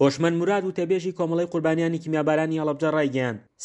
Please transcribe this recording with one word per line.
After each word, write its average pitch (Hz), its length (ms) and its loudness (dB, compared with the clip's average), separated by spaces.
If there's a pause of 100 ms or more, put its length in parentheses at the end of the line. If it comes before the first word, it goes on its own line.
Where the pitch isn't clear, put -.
هۆشمەند 160 400 2
موراد 190 240 0
و 185 120 -4
تێبێژی 180 420 -2
کۆمەڵەی 170 340 0
قوربانیانی 165 500 0
کیمیابارانی 156 580 0
هەڵەبجە 151 360 0
ڕایگەیاند، 127 460 0 (220)